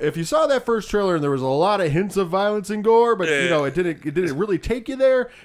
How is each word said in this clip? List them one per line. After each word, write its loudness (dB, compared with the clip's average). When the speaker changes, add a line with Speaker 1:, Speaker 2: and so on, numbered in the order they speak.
Speaker 1:
if -2
you -4
saw 0
that 0
first -2
trailer 0
and 0
there 0
was -2
a -2
lot 2
of 0
hints -2
of 0
violence -2
and -6
gore, 4
but, -2
you 2
Speaker 2:
Yeah. 2
Speaker 1:
know, 2
it -2
didn't, -4
it -6
didn't -2
really -2
take -6
you -6
there, 2